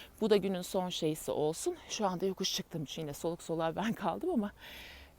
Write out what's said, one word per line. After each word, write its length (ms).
Bu 80
da 80
günün 240
son 280
şeysi 420
olsun. 440
Şu 180
anda 180
yokuş 300
çıktığım 280
için 180
yine 120
soluk 300
soluğa 320
ben 180
kaldım 400
ama 180